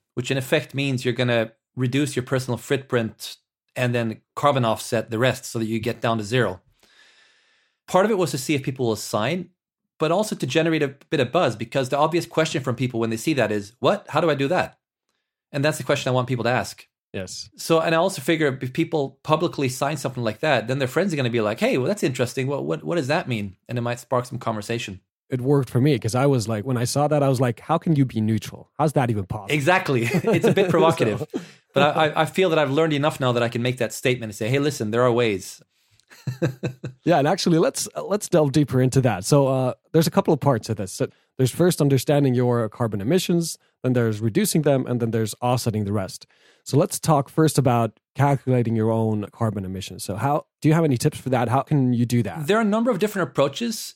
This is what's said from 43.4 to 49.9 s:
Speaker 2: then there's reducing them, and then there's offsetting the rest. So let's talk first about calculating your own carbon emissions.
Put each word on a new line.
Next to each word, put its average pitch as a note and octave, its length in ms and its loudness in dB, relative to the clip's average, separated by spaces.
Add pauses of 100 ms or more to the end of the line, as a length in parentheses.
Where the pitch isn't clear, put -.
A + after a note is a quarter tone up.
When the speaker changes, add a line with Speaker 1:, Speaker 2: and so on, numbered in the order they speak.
Speaker 2:
then B2+ 120 2
there's A2+ 260 0
reducing D3 420 0
them, C#3 240 2
and B2 140 -2
then A#2 100 -2
there's A2 300 -2
offsetting A#2+ 440 0
the G2 80 -4
rest. G2 340 -6 (380)
So - 120 -2
let's - 240 0
talk C#3+ 300 2
first D#3 260 2
about A#2+ 420 2 (160)
calculating B2+ 640 2
your A2 140 2
own A2 420 0
carbon G#2+ 320 -4
emissions. F#2 400 -10